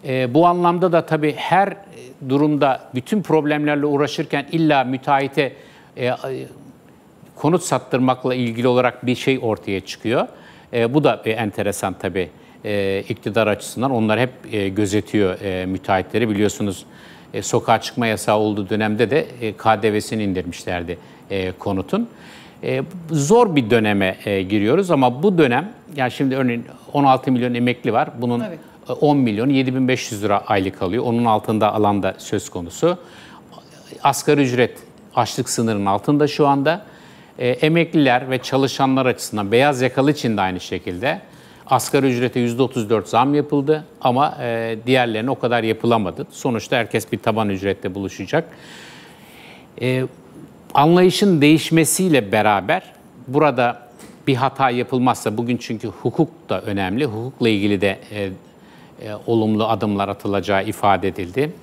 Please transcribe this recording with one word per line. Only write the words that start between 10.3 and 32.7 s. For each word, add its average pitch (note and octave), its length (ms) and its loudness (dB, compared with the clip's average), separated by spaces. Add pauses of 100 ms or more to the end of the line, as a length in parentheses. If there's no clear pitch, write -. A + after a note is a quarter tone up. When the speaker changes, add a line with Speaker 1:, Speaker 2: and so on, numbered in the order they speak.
Speaker 1:
E, A#2 200 0
bu D3 100 4
da, A#2+ 220 2
e, A2+ 60 0
enteresan G2+ 680 -4
tabii, F2+ 300 -4 (360)
e, G2+ 440 -2
iktidar A2 380 -2
açısından. A2+ 440 -2
Onlar A2 280 2
hep, B2+ 100 0 (220)
e, G2+ 180 -2
gözetiyor, G2 720 0
e, F#2 240 -6
müteahhitleri. F#2+ 640 -2
Biliyorsunuz, G2+ 560 -2 (480)
e, G#2+ 80 -6
sokağa A2+ 400 0
çıkma - 260 -4
yasağı G#2+ 300 0
olduğu G#2 320 0
dönemde G#2+ 400 0
de, D3+ 160 2 (160)
e, A2 120 -4
K A2+ 280 2
D A2 120 2
V'sini G#2+ 300 -2
indirmişlerdi, F2 720 -6 (340)
e, F#2 200 -4
konutun. G2+ 580 -4 (540)
E, C3 180 -2 (300)
zor E3+ 440 4
bir A#2+ 140 2
döneme, G#2 560 2
e, G2+ 160 0
giriyoruz G#2+ 500 2
ama C3 320 2
bu F#3+ 140 2
dönem, D3+ 340 2 (240)
yani B2+ 160 -2
şimdi C3 240 -2
örneğin A#2+ 300 -2 (280)
on C#3+ 100 2
altı C3 280 4
milyon B2 220 0
emekli A#2+ 400 0
var. D3 160 2 (120)
Bunun, A#2+ 180 -2
Speaker 2:
Evet. - 200 -8 (300)
Speaker 1:
e, - 20 -6
on D3 260 2
milyon A#2+ 320 2
yedi C3 260 0
bin C3 120 0
beş B2+ 240 -2
yüz G2+ 120 -6
lira G2+ 240 0
aylık F#2+ 340 0
alıyor. G2+ 220 -2
Onun A#2+ 220 0
altında G#2+ 480 2
alan G#2 300 2
da F#2+ 140 -2
söz - 320 -6
konusu. D#3+ 480 -2 (1080)